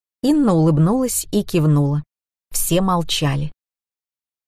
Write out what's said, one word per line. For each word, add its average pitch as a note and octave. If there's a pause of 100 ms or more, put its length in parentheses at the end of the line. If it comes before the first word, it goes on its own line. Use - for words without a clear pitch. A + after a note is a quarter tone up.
(220)
Инна C4+
улыбнулась E3+
и -
кивнула. D3 (480)
Все -
молчали. D#3 (960)